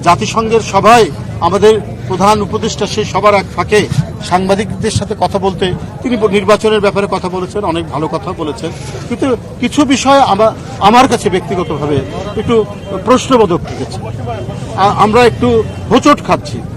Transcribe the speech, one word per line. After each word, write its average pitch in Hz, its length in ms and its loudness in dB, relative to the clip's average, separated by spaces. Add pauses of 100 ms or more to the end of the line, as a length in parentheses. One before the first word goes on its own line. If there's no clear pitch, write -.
জাতিসংঘের 214 580 2
সভায় 196 500 4 (300)
আমাদের 196 400 4 (260)
প্রধান 196 340 2
উপদেষ্টা 208 460 -4
সেই 214 180 -4
সবার 196 280 2
এক 190 120 2 (100)
ফাঁকে 180 320 2 (380)
সাংবাদিকদের 196 680 0
সাথে 202 280 -2
কথা 185 200 0
বলতে 185 340 -2 (300)
তিনি 247 140 -2
ব-, 214 100 0
নির্বাচনের 208 520 2
ব্যাপারে 202 320 0
কথা 180 180 -4
বলেছেন, 185 340 -6
অনেক 165 260 -2
ভালো 147 180 -4
কথা 165 240 -6
বলেছেন। 160 400 -8 (380)
কিন্তু 247 280 -2 (220)
কিছু 285 260 0
বিষয় 269 340 4
আমা-, 208 320 4 (280)
আমার 240 280 6
কাছে 214 220 0
ব্যক্তিগতভাবে 156 680 -2 (380)
একটু 220 280 2 (400)
প্রশ্নবোধক 226 600 4
ঠেকেছে। - 320 -8 (760)
আ-, 190 200 2
আমরা 240 280 4
একটু 233 380 2 (260)
হোঁচট 285 360 4
খাচ্ছি। 117 360 -2 (160)